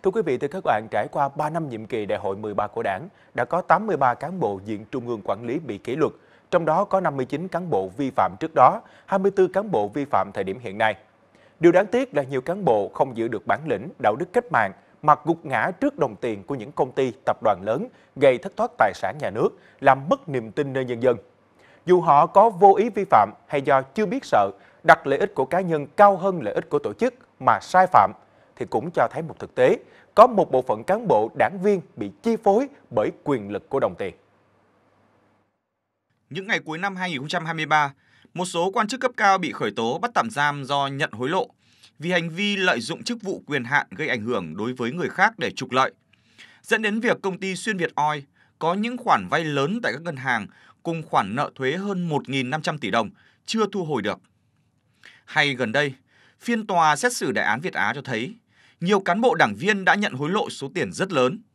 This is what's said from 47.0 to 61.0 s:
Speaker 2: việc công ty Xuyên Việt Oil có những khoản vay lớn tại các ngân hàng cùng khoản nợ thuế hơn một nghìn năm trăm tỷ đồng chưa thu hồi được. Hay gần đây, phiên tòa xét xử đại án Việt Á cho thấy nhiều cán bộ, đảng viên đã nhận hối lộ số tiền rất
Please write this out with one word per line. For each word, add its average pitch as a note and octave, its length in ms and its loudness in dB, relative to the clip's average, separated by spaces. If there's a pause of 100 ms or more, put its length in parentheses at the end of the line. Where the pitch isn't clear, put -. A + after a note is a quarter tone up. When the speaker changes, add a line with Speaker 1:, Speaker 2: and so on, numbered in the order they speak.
Speaker 2:
việc A3 220 0
công F#3 160 -4
ty F#3+ 180 -6
Xuyên G#3 200 -6
Việt E3+ 140 -4 (200)
Oil D3+ 100 -6 (380)
có E3 160 0
những A#3 220 -4
khoản D3+ 320 0
vay D#3+ 160 0
lớn D3+ 380 -2
tại B3 100 -2
các D#3 100 -8
ngân E3 140 -8
hàng B2 300 -4 (360)
cùng E3 200 -6
khoản A#2 320 -2
nợ C#3 200 -4
thuế C3 180 -2
hơn F#3 360 -6
một C#3+ 200 -4
nghìn B2+ 220 -4
năm D#3 120 -6
trăm D#3+ 160 -6
tỷ G#2 120 -6
đồng A2 200 0 (360)
chưa A3 260 0
thu F#3+ 120 -4
hồi C#3 180 -4
được. G2 160 -4 (1040)
Hay C#3+ 300 0
gần A#2 180 -2
đây, C#3+ 220 0 (460)
phiên A3+ 260 -2
tòa D#3+ 300 4
xét B3 160 -2
xử D#3+ 200 -4
đại G2+ 120 0
án A2+ 160 0
Việt F3+ 140 -8
Á G2+ 200 -2
cho C#3 80 -10
thấy D3 320 -6 (460)
nhiều G3 200 2
cán F#3+ 200 0
bộ, A#3 140 4
đảng B2+ 200 4
viên F#3+ 300 -2
đã F3 100 4
nhận G3+ 180 -2
hối D3 180 -4
lộ G#3 200 -2
số - 240 -12
tiền G2+ 180 -4
rất - 200 -4